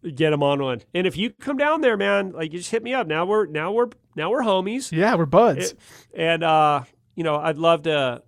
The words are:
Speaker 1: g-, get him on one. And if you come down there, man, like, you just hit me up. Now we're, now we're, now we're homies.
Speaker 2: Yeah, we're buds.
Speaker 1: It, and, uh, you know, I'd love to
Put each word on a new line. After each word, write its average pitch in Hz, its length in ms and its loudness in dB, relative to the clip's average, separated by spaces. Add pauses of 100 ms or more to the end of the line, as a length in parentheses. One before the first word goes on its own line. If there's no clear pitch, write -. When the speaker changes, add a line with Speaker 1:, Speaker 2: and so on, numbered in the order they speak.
Speaker 1:
g-, 165 100 -8
get 151 180 2
him 147 120 0
on 143 180 2
one. 127 200 -4 (120)
And 185 140 0
if 127 100 -4
you 220 140 -4
come - 260 -8
down 302 240 0
there, 240 160 2
man, 202 360 0
like, 160 200 -8
you 175 60 -8
just 175 100 -12
hit 226 140 -2
me 240 100 -6
up. 254 140 -2
Now 156 180 -2
we're, 208 220 0
now 151 240 -4
we're, 240 160 0 (280)
now 156 140 -4
we're 262 140 0
homies. 214 480 -2
Speaker 2:
Yeah, 196 240 2
we're 170 100 2
buds. 180 460 4
Speaker 1:
It, - 80 -20 (340)
and, 165 300 0
uh, 151 400 4 (320)
you 170 80 -6
know, 156 140 0
I'd 156 200 -2
love 165 260 2
to 139 440 -2